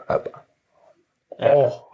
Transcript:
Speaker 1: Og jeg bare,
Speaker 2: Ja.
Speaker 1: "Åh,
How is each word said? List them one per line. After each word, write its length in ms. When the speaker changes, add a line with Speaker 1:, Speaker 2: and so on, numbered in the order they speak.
Speaker 1:
Og 60
jeg 60
bare, 220
Speaker 2:
Ja. 160
Speaker 1:
"Åh, 160